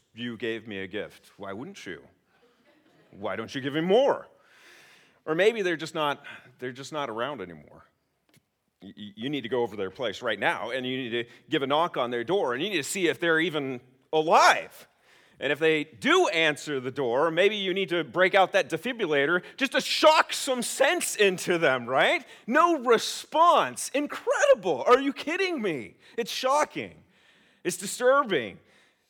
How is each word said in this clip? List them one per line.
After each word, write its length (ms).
you 240
gave 300
me 140
a 60
gift. 500
Why 160
wouldn't 340
you? 160
Why 260
don't 200
you 60
give 120
me 80
more?" 460
Or 80
maybe 300
they're 120
just 200
not, 280
they're 120
just 220
not 160
around 320
anymore. 440
Y-, 120
y-, 200
you 160
need 100
to 80
go 140
over 80
to 60
their 120
place 320
right 180
now, 300
and 160
you 120
need 120
to 160
give 140
a 40
knock 300
on 140
their 120
door, 300
and 80
you 80
need 80
to 60
see 240
if 120
they're 200
even 420
alive. 760
And 120
if 80
they 240
do 460
answer 500
the 100
door, 400
maybe 280
you 140
need 180
to 140
break 300
out 200
that 180
defibrillator 720
just 180
to 80
shock 520
some 300
sense 520
into 440
them, 260
right? 400
No 320
response. 1120
Incredible. 960
Are 120
you 140
kidding 480
me? 360
It's 140
shocking. 640
It's 140
disturbing. 800